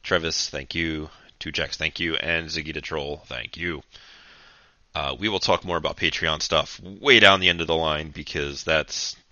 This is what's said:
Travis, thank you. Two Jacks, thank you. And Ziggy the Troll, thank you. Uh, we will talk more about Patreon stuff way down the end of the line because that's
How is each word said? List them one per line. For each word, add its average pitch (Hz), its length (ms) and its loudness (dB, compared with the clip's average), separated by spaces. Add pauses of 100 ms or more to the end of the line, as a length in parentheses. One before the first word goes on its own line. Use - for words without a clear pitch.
Travis, 82 480 -2
thank 69 240 -8
you. 80 380 -4 (260)
Two 78 140 -10
Jacks, 73 260 -4
thank 80 220 -4
you. 82 160 0
And 82 320 -2
Ziggy 78 260 -6
the 78 80 -6
Troll, 73 460 -6
thank 60 300 -10
you. 82 260 -6 (1120)
Uh, 71 240 -2
we 104 100 0
will 98 100 -2
talk - 240 2
more 87 140 -2
about 80 200 -4
Patreon 80 440 0
stuff - 400 0
way 104 380 4
down 98 220 10
the 92 80 6
end 85 120 2
of 80 60 -2
the 82 80 4
line 78 340 0
because 73 540 -6
that's - 520 -2 (160)